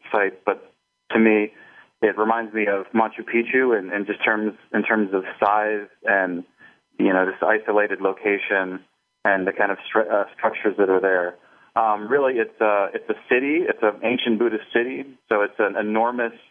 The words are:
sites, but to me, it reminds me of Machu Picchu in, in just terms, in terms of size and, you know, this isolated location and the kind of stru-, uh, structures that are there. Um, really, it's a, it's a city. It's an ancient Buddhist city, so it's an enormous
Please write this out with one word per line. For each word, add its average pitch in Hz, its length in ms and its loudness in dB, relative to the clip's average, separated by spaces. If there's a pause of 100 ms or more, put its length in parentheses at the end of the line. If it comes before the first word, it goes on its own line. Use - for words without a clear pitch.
(120)
sites, 98 240 0 (100)
but - 260 -4 (400)
to 117 60 2
me, 107 340 4 (480)
it 101 160 2
reminds 110 380 -2
me 110 140 0
of 98 260 -2
Machu 110 300 0
Picchu 120 520 0
in, 92 160 -6
in 101 140 -4
just 101 180 -6
terms, 107 280 0 (200)
in 104 120 0
terms 107 280 0
of 95 120 -2 (160)
size 107 480 0 (160)
and, 90 400 0 (540)
you 101 140 4
know, 92 140 4
this 92 160 -4
isolated 104 580 2
location 95 840 -2 (400)
and 98 220 2
the 98 60 0
kind 101 200 0
of 135 60 -4
stru-, - 300 -2
uh, 104 160 2 (120)
structures 107 420 -2
that 98 100 4
are 95 120 4
there. 90 340 0 (420)
Um, 107 320 0
really, 135 260 2
it's 110 260 -4
a, 104 320 2
it's - 160 -10
a 107 60 -2 (140)
city. 139 400 2
It's - 140 -2
an 104 200 0
ancient 113 380 -2
Buddhist 110 320 0
city, 131 320 -2 (240)
so 104 140 2
it's 101 180 -2
an 101 160 0
enormous 117 560 -2 (180)